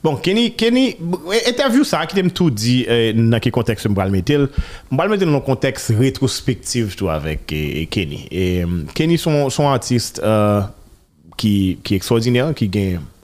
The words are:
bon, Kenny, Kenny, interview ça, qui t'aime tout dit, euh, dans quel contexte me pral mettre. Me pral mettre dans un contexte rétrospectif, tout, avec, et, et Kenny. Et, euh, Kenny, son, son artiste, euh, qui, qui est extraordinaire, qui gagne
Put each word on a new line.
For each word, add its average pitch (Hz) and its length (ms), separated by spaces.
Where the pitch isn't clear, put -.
bon, 151 140
Kenny, 220 340
Kenny, 240 460
interview 262 380
ça, 165 200
qui 160 100
t'aime 180 160
tout 175 180
dit, 120 400
euh, 113 240
dans 113 260
quel 117 140
contexte 113 340
me 104 80
pral 98 160
mettre. 98 220
Me 131 60
pral 170 100
mettre 202 180
dans 156 80
un 139 60
contexte - 580
rétrospectif, 123 1000
tout, 98 100
avec, 76 460
et, 76 300
et - 20
Kenny. 80 440
Et, 90 360
euh, - 20
Kenny, 165 240
son, 147 320
son 143 200
artiste, 123 520
euh, 104 380
qui, 98 440
qui - 120
est 98 40
extraordinaire, 120 560
qui 113 140
gagne 95 320